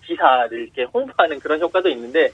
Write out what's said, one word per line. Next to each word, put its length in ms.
기사를 500
이렇게 280
홍보하는 560
그런 200
효과도 280
있는데 460